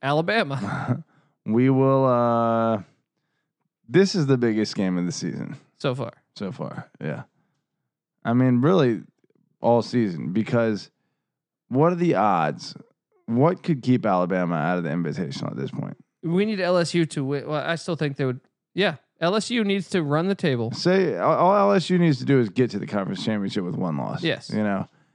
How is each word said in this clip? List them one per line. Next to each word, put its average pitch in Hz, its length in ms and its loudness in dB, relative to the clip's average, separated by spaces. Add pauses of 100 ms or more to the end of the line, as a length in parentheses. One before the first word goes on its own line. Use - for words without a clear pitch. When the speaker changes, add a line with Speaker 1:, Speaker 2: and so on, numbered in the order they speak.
Speaker 1:
Alabama. 143 1040 -2
Speaker 2:
<laughs> - 360 -20
We 120 240 2
will, 135 380 4
uh, 117 760 2 (1040)
this 185 280 4
is 170 120 2
the 135 120 4
biggest 107 360 0
game 95 220 0
of 87 80 0
the 85 80 -2
season. - 440 -8 (200)
Speaker 1:
So 127 180 -2
far. 127 180 -8 (220)
Speaker 2:
So 98 160 -8
far, - 380 -10 (100)
yeah. 78 260 -8 (1000)
I 117 80 -2
mean, 123 300 4
really, 139 400 2 (580)
all 117 220 4
season, 87 500 -2
because 110 580 0 (760)
what 151 240 2
are 180 40 -2
the 170 180 2
odds? 87 600 0 (520)
What 135 360 2
could 139 200 -2
keep 120 240 2
Alabama 90 500 0
out 82 220 0
of 85 60 -4
the 76 60 -4
Invitational 76 600 -6
at - 80 -10
this 67 120 -6
point? - 280 -10 (240)
Speaker 1:
We 180 240 0
need 214 120 -4
L 180 200 0
S 170 160 0
U 175 100 4
to 151 180 -4
win. 139 240 -4
Well, 147 160 -4
I 156 140 -2
still 165 200 -6
think 143 200 -4
they 139 80 -2
would. 127 160 -2 (320)
Yeah, 175 240 -2 (240)
L 175 160 0
S 220 140 -2
U 240 120 0
needs 196 280 -2
to 185 120 0
run 151 260 0
the 196 60 0
table. 120 380 -2
Speaker 2:
Say, 175 460 2
all, 117 180 2
all 175 180 4 (160)
L - 40 4
S 185 160 0
U 180 80 4
needs 165 220 4
to 127 40 -10
do 135 160 4
is 113 80 2
get 120 220 0
to 104 80 -6
the 98 80 -8
conference 98 380 -4
championship 101 380 -2
with 87 140 -6
one 85 220 -2
loss. 65 260 -6
Speaker 1:
Yes. - 260 -4
Speaker 2:
You 107 140 -2
know, 101 240 -2 (260)